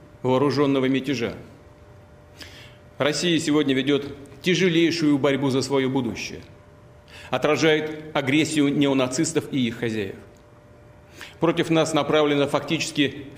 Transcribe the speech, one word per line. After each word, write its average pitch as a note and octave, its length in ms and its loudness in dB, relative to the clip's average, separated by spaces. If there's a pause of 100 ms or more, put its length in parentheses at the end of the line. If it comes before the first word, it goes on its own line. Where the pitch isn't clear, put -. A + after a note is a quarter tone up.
(220)
вооруженного C3+ 640 2
мятежа. B2+ 480 -2 (1600)
Россия D3+ 400 0
сегодня D3 380 2
ведет C#3 360 0 (300)
тяжелейшую E3 760 2
борьбу C3+ 320 2
за C3 120 0
свое C3+ 260 0
будущее, A2+ 520 -6 (920)
отражает D3+ 840 0
агрессию C#3+ 640 2
неонацистов C#3 760 0
и B2+ 160 0
их A2+ 80 -6
хозяев. A2 400 -4 (1200)
Против E3 280 0
нас D#3+ 240 2
направлена D3 540 2
фактически C#3+ 800 -2 (120)